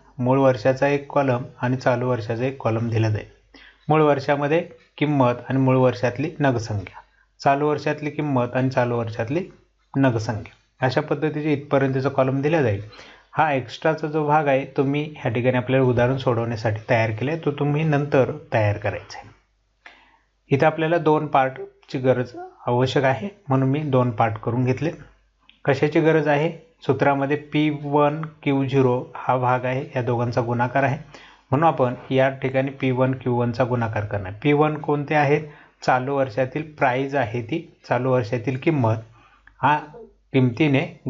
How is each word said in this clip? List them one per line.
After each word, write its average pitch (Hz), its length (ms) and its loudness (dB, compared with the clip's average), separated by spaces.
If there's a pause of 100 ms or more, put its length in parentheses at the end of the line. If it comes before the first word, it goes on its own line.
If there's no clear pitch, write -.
(200)
मूळ 131 200 2
वर्षाचा 131 480 2
एक 143 200 0
कॉलम 135 360 0 (180)
आणि 127 160 0
चालू 127 320 0
वर्षाचा 117 360 -4
एक 135 120 -4
कॉलम 113 320 -2
दिला 110 200 0
जाईल. - 180 -4 (640)
मूळ 156 120 4
वर्षामध्ये 143 580 2 (380)
किंमत 139 360 2 (160)
आणि 131 100 0
मूळ 131 160 4
वर्षातली 127 640 0
नगसंख्या, 110 640 -2 (400)
चालू 143 260 2
वर्षातली 151 420 -2
किंमत 139 460 -2
आणि 131 140 0
चालू 120 280 0
वर्षातली 117 460 -4 (500)
नगसंख्या 123 920 -2
अशा 131 160 0
पद्धतीचे 147 520 -2
इथपर्यंतचा 135 560 0
कॉलम 131 320 0
दिला 151 200 2
जाईल. 104 200 0 (500)
हा 156 220 2
एक्स्ट्राचा 151 540 -2
जो 151 200 -2
भाग 147 200 2
आहे 135 180 2 (120)
तो 143 60 2
मी 143 200 -2 (140)
ह्या 127 140 -4
ठिकाणी 127 260 0
आपल्याला 131 280 2
उदाहरण 123 320 2
सोडवण्यासाठी 117 720 -2
तयार 113 220 2
केले, 127 260 -4
तो 156 140 -4
तुम्ही 147 320 -2
नंतर 143 480 2 (220)
तयार 104 240 2
करायचा 101 420 -8
आहे. - 100 -20 (1200)
इथं 139 140 4
आपल्याला 160 320 2
दोन 151 300 2
पार्टची - 720 -2
गरज 123 360 0 (320)
आवश्यक 127 360 2
आहे, 135 260 0 (180)
म्हणून 135 220 2
मी 135 120 0
दोन 127 300 2
पार्ट 110 260 0
करून 123 280 -2
घेतले. 139 260 -2 (720)
कशाची 147 340 2
गरज 156 280 4
आहे? 151 240 2 (340)
सूत्रामध्ये 139 500 2 (180)
पी 151 160 2 (140)
वन 147 380 2 (220)
क्यू 139 220 0
झिरो 131 380 2 (120)
हा - 220 -2
भाग 127 280 0
आहे, 127 160 -2 (140)
या 127 60 0
दोघांचा 120 400 -2
गुणाकार 120 420 0
आहे, 135 140 0 (540)
म्हणून 151 160 4
आपण 127 260 2 (180)
या 131 180 4
ठिकाणी 135 420 -2
पी 131 200 -2
वन 127 300 2
क्यू 123 140 -2
वनचा 120 280 0
गुणाकार 113 420 -2
करणार. 98 280 -6 (100)
पी 147 100 4
वन 151 240 2
कोणते 147 380 -2
आहेत? 147 260 2 (440)
चालू 131 300 0
वर्षातील 135 600 -4
प्राईस 135 400 0
आहे 120 260 -2
ती, 151 200 -6 (260)
चालू 127 240 0
वर्षातील 127 460 -2
किंमत 127 380 2 (640)
हा 147 160 4 (560)
किमतीने 135 520 2 (240)